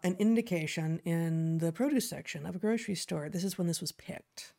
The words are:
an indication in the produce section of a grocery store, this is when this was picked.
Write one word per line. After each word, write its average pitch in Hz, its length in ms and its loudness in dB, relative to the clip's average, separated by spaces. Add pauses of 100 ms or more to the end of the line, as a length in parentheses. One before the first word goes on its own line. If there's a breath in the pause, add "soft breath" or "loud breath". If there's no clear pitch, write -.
an 185 160 2
indication 170 800 2
in 165 580 2
the 165 140 2
produce 262 360 2
section 147 380 -8
of 180 100 -6
a - 20 -6
grocery 220 360 0
store, 160 340 -4
this 170 160 -2
is 190 140 -2
when 175 80 2
this 170 140 0
was 170 120 -6
picked. - 680 -14